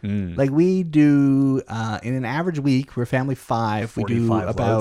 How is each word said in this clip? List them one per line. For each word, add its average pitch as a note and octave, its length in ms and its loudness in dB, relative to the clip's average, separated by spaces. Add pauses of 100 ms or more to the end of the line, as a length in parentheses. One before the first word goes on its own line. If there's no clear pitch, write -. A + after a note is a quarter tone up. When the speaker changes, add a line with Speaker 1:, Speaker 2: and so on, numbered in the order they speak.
Speaker 1:
Mm. G2+ 340 -4
Speaker 2:
Like, C#3 140 2
we F3+ 320 2
do, C#3 840 2
uh, A2 360 -6
in A#2+ 100 -4
an C3 100 -4
average D#3 360 -4
week, C3+ 360 0
we're A#2+ 80 -2
a A#2 40 -6
family C3+ 260 -2
of B2 60 -10
five, A2+ 580 -4
we G#2+ 60 -2
do A#2 240 0
Speaker 1:
Forty-five A2 220 0
Speaker 2:
about, A2+ 320 0